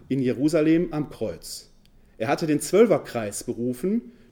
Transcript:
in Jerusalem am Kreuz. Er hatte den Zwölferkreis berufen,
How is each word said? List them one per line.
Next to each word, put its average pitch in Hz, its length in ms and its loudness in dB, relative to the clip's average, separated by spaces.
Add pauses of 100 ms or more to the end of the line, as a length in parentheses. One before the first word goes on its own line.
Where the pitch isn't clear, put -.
in 131 100 0
Jerusalem 156 720 2
am 151 180 -4
Kreuz. - 600 -10 (480)
Er 113 100 -4
hatte 160 200 0
den 147 120 2
Zwölferkreis 147 840 2
berufen, 123 680 -4 (200)